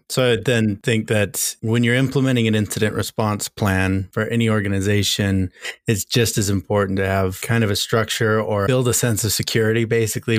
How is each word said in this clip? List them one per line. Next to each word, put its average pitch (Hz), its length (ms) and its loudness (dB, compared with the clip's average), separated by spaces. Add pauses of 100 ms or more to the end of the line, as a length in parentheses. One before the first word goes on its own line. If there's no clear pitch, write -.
So 127 260 2
I - 20 2
then 110 480 0
think 110 240 0
that 104 540 -2
when 117 220 0
you're 120 120 2
implementing 131 520 2
an 110 60 2
incident 104 400 -2
response 107 560 -4
plan 95 600 0
for 110 140 -4
any 117 220 0
organization, 101 1040 0 (360)
it's 107 180 0
just 113 320 0
as 101 140 0
important 98 460 0
to 98 100 0
have 95 340 -2
kind 117 220 0
of 101 80 0
a 104 40 0
structure 110 640 0
or 104 280 -2
build 127 200 2
a 117 60 2
sense 113 300 0
of 104 100 0
security, 113 520 0
basically, 113 540 0